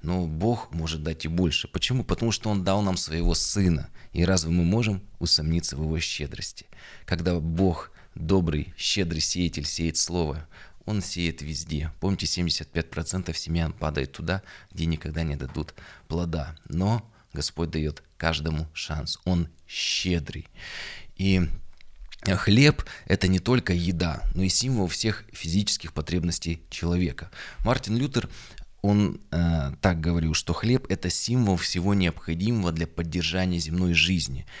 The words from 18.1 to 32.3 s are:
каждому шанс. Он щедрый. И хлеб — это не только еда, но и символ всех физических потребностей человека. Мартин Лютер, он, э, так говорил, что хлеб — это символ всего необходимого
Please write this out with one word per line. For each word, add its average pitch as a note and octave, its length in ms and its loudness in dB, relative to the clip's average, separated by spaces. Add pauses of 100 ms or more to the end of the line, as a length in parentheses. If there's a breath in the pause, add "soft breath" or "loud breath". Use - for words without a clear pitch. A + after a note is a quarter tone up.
каждому D#2 560 0
шанс. - 500 -6
Он F2 240 2 (200)
щедрый. - 800 -2 (680 loud breath)
И - 260 4 (800)
хлеб — A2+ 640 6 (220 loud breath)
это F#2+ 220 4
не F#2 120 4
только A#2+ 340 2
еда, E2+ 480 0 (140)
но F#2 80 2
и F#2+ 60 2
символ A#2 380 0
всех - 440 -2
физических E2+ 600 -2
потребностей E2 760 -2
человека. F2 640 0 (340 loud breath)
Мартин A2+ 320 0
Лютер, B2 320 0 (520 loud breath)
он, G2+ 380 4 (120)
э, E2 400 2 (100)
так F2 180 4
говорил, D#2+ 340 2
что - 200 0
хлеб — A#2+ 360 2
это F#2 200 -2
символ A2+ 460 2
всего F2 380 0
необходимого F#2 800 0